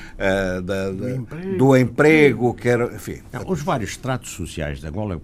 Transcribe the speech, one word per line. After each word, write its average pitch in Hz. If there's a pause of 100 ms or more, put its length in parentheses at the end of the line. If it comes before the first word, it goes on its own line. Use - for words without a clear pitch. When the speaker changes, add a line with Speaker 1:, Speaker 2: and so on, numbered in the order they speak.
(180)
Speaker 1:
eh, 95
da, 95
Speaker 2:
Do 95
Speaker 1:
da, 104
Speaker 2:
emprego. 175
Speaker 1:
do 135
emprego, 127
que 120
era, 120
enfim. - (100)
Speaker 3:
Não, -
os 175
vários 143
estratos -
sociais 73
de 78
Angola, 92